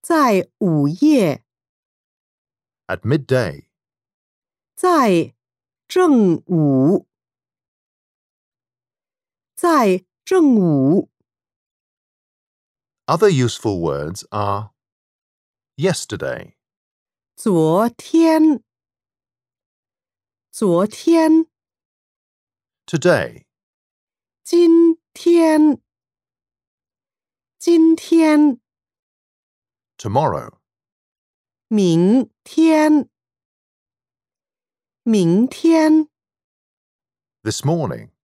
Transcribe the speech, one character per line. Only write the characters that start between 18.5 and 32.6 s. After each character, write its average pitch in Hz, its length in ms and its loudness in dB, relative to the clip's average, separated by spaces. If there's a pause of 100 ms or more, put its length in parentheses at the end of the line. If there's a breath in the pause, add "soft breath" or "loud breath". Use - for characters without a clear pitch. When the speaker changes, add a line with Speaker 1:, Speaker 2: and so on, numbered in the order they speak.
Speaker 1:
昨 185 360 -2
天。 320 600 0 (1400)
Speaker 2:
Today. 131 580 -2 (1000)
Speaker 1:
今 339 560 2 (140)
天。 311 680 2 (1800)
今 330 360 2
天。 302 640 0 (1400)
Speaker 2:
Tomorrow. 101 600 -6 (1080)
Speaker 1:
明 196 640 0 (120)
天。 311 640 0 (1900)